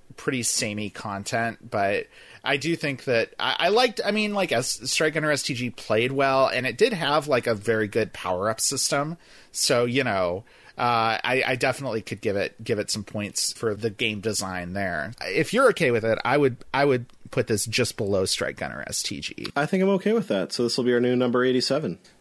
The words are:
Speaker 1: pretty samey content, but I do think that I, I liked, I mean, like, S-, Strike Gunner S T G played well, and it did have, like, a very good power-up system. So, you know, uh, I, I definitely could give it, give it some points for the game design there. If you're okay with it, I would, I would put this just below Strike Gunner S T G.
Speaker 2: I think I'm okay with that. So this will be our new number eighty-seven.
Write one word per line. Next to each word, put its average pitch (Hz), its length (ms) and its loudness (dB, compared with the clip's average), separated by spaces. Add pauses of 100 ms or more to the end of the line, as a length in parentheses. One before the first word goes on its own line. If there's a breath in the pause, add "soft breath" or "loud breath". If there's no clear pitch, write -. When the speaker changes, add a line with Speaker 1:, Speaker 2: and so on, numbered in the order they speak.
(160)
Speaker 1:
pretty 131 260 -2
samey 104 480 -2
content, 113 800 -4
but 101 360 0 (380 loud breath)
I 135 140 2
do 156 180 -2
think 139 280 -6
that 117 340 0
I, 127 200 0
I 170 120 2
liked, 240 340 2
I 202 60 0
mean, 208 240 0
like, 190 180 0
S-, 123 380 -2
Strike 156 240 2
Gunner 156 180 0
S 135 100 0
T - 120 -4
G 120 160 -2
played 117 420 0
well, 135 360 4
and 123 180 -2
it - 100 -4
did 240 160 4
have, 151 340 0
like, 131 200 2
a 117 80 2
very 107 340 0
good 107 240 0
power-up 95 480 -2
system. 147 560 -2 (340 loud breath)
So, 123 360 2
you 127 180 2
know, 95 400 0 (320 loud breath)
uh, 113 480 2
I, 127 220 2
I 131 100 0
definitely 123 460 -2
could - 180 -10
give 101 160 0
it, 98 260 -4
give 110 160 -2
it 101 120 -4
some 104 140 -4
points - 500 -4
for 110 200 -2
the 107 160 -4
game 107 300 -2
design 92 540 -4
there. 92 380 -4 (100)
If 104 320 -2
you're 254 160 6
okay 151 200 2
with 113 140 0
it, 113 200 2
I 127 120 2
would, 135 280 2 (100)
I 139 100 4
would 127 220 2 (240)
put 127 180 0
this 107 180 0
just 113 300 -2
below 98 280 2
Strike - 320 -2
Gunner 64 300 -8
S - 160 -6
T - 180 -6
G. - 360 -10
Speaker 2:
I 143 100 2
think 185 160 0
I'm 190 80 4
okay 196 220 2
with 226 160 0
that. 92 240 0
So 123 100 -2
this 117 140 0
will 127 80 0
be 123 80 4
our 120 80 4
new 123 160 4
number 123 280 2
eighty-seven. 127 540 0 (220 soft breath)